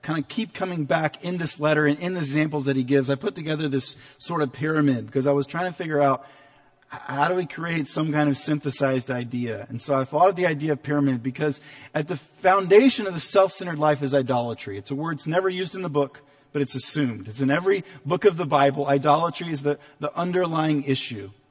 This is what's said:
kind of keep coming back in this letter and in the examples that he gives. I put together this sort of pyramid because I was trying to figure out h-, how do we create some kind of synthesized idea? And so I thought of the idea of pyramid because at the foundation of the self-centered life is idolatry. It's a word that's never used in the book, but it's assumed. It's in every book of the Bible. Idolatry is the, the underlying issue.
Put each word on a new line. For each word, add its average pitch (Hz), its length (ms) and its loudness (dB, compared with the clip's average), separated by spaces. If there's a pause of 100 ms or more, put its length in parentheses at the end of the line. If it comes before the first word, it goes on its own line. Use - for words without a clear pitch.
kind 160 140 -2
of 135 80 -8
keep - 260 -6
coming 175 320 -4
back 160 400 -2
in 180 120 -4
this 165 220 -6
letter 151 280 4
and 147 120 2
in 180 140 -4
the 180 60 -4
examples 147 460 -2
that 139 100 0
he 131 80 0
gives. 135 260 2
I 139 60 2
put 190 180 -4
together 156 340 -4
this 135 280 -4 (240)
sort 165 240 -2
of 127 100 -4
pyramid 143 540 0
because 131 180 -2
I 143 60 4
was 139 160 2
trying 175 180 -4
to 180 100 -6
figure 156 240 -2
out 139 280 2 (680)
h-, - 80 -16
how 139 260 0
do 180 60 0
we 180 140 -2
create 165 400 -4
some 156 240 -2
kind 147 180 2
of 135 80 0
synthesized 139 720 -2
idea? 120 580 -6
And 117 140 -10
so 143 140 -2
I 131 80 0
thought 160 260 4
of 190 60 0
the 180 100 0
idea 156 280 0
of 131 100 -4
pyramid 139 400 0
because 139 360 -4 (360)
at 151 120 -2
the 180 100 -6
foundation 196 920 4
of 180 80 -6
the 156 40 -4
self-centered 185 600 2
life 147 240 2
is 135 100 -2
idolatry. 120 640 -2
It's 101 140 -10
a 139 40 -4
word 156 220 -4
that's - 100 -10
never 185 220 2
used 185 240 -4
in 190 80 -8
the 170 80 -6
book, 139 320 -2 (320)
but 147 80 -2
it's 135 140 -4
assumed. 120 520 -4
It's 110 140 -8
in 135 80 2
every 185 340 2 (220)
book 175 200 -2
of 175 120 4
the 170 80 -2
Bible. 143 400 2
Idolatry 151 680 2
is 139 120 -6
the, 147 160 -2 (200)
the 147 160 -6
underlying 165 680 0
issue. 117 480 -4 (200)